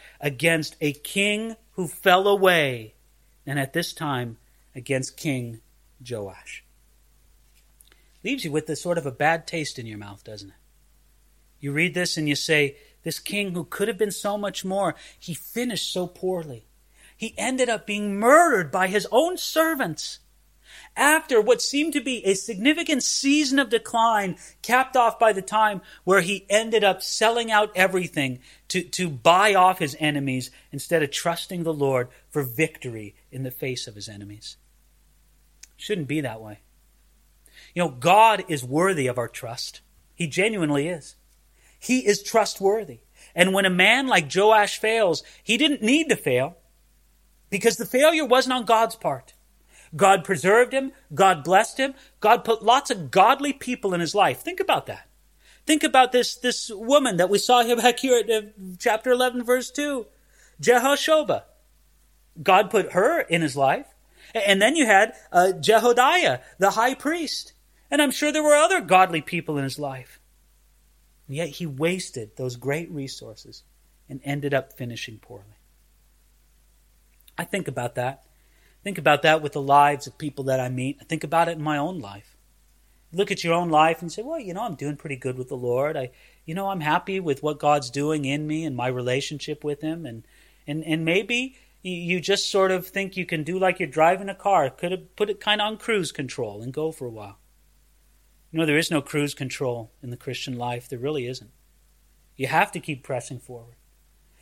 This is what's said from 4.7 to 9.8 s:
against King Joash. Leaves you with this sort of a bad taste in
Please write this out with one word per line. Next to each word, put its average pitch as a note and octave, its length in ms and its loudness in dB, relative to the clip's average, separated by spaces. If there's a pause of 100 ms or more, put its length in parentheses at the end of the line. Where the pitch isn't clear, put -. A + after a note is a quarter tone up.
against B2+ 420 -6
King A#2+ 440 -6 (440)
Joash. G#2 600 -12 (1600)
Leaves B3+ 200 -6
you D#3 60 -6
with D3+ 160 -4
this D3+ 160 -6
sort F3 160 -2
of C#3+ 80 -4
a C3 60 -6
bad D#3 340 0
taste D#3 320 -8
in A#2 80 -12